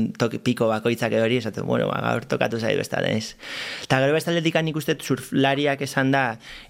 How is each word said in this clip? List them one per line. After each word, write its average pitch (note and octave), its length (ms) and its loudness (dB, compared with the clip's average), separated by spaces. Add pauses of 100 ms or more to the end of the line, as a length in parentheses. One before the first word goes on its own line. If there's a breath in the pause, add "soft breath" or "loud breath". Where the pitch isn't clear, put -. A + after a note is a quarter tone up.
(180)
toki A#2 240 0
piko A#2+ 240 2
bakoitzak A2+ 480 0
edo A2 80 4
hori, A2+ 160 4
esaten, G#2+ 240 -4
bueno, A2 240 0
ba, G2+ 160 -2
gaur A#2 240 0
tokatu A#2 320 0
zait A2 180 0
bestalde, F#2 380 -2
ez? A2 220 -4 (480 loud breath)
Eta C3 180 2
gero C#3+ 140 4
bestaldetik E3 480 0
nik D#3+ 100 -2
uste D#3 240 -2
surflariak C#3 840 0
esan C3+ 300 0
da, C3+ 140 4 (460 loud breath)